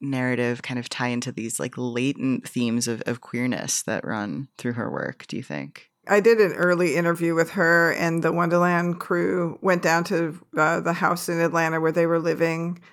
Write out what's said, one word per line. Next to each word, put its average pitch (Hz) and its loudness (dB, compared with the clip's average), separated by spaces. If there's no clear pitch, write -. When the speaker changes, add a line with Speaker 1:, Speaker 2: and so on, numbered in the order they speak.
Speaker 1:
narrative 127 -2
kind 127 -6
of 120 -10
tie - -4
into 123 -4
these, 110 -6
like, 143 -4
latent 123 -2
themes 117 -2
of, 117 -4
of 117 -4
queerness - -4
that - -4
run 104 -6
through 120 -4
her 113 -6
work, - -6
do - -8
you - -8
think? - -10
Speaker 2:
I 208 4
did 220 6
an 196 6
early 175 2
interview 170 0
with 165 2
her 170 4
and 170 0
the 165 2
Wonderland 175 2
crew 175 -2
went 180 2
down 170 2
to, 170 -2
uh, 165 2
the 170 -2
house 175 0
in 170 0
Atlanta 165 2
where 160 2
they 170 2
were 165 2
living. 165 -2